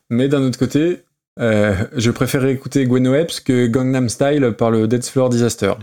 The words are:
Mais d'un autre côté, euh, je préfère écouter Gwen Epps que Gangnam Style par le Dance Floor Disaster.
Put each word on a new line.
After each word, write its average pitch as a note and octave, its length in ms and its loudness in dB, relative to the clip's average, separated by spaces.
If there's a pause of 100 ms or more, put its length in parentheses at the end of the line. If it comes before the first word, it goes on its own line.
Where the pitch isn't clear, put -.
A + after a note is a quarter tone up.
Mais B2 180 0
d'un C#3+ 140 0
autre B2+ 180 -2
côté, D#3 440 0 (380)
euh, G#2+ 320 2 (220)
je A#2 160 0
préfère B2+ 340 -2
écouter C3+ 400 -2
Gwen B2+ 220 2
Epps C#3+ 320 0
que B2 260 2
Gangnam B2+ 440 0
Style C#3 480 0
par A#2 120 2
le A2 180 2
Dance A#2+ 220 -2
Floor B2+ 200 0
Disaster. A#2 540 0